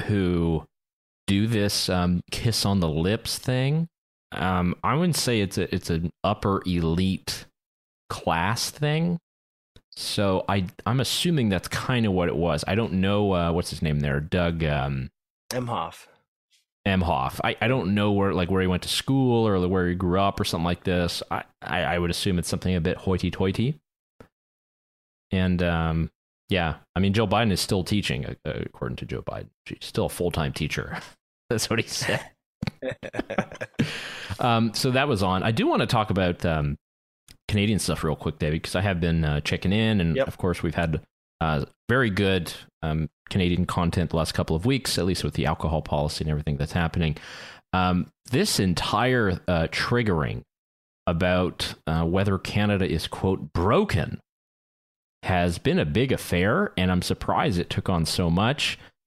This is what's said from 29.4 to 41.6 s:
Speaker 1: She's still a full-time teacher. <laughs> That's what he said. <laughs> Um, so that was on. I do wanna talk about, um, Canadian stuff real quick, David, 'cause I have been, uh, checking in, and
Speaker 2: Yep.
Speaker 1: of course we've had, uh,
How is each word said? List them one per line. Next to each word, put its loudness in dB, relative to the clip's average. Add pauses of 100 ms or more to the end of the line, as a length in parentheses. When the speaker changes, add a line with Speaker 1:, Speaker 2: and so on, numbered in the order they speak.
Speaker 1:
She's -12
still -2
a 0
full-time -2
teacher. -4 (260)
<laughs> -12
That's -2
what 0
he -2
said. -4 (600)
<laughs> -6 (1400)
Um, 2
so 0
that 4
was 2
on. 2
I 2
do 0
wanna 2
talk 0
about, 0
um, 0 (680)
Canadian 2
stuff -2
real 0
quick, -4
David, 0
'cause -6
I 2
have 2
been, 2
uh, 2
checking 0
in, 2
and 2
Speaker 2:
Yep. 2
Speaker 1:
of -8
course -2
we've 0
had, 0 (380)
uh, 0 (240)